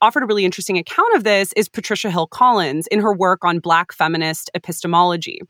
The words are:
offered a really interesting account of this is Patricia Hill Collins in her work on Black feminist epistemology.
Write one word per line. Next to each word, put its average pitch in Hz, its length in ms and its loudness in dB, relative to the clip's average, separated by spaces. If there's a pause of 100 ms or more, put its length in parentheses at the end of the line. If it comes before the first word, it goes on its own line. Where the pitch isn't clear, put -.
offered 247 240 2
a - 20 -4
really 208 180 0
interesting 185 340 -2
account 415 360 0
of 247 80 2
this 196 300 2
is 214 160 0
Patricia 208 420 -6
Hill 165 160 0
Collins 170 640 2
in 214 100 0
her 208 160 2
work 180 300 0
on 170 160 0
Black 170 320 0
feminist 160 600 -2
epistemology. 170 960 -2